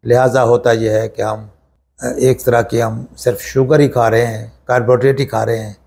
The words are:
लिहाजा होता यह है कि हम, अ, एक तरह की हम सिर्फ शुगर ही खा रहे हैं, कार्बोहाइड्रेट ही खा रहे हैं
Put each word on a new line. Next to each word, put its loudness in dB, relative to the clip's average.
लिहाजा 2
होता 2
यह 0
है -4
कि -10
हम, -6
अ, -8
एक 0
तरह 2
की -4
हम -4
सिर्फ -4
शुगर 2
ही 4
खा 0
रहे 2
हैं, -10
कार्बोहाइड्रेट 2
ही 0
खा -4
रहे -2
हैं -12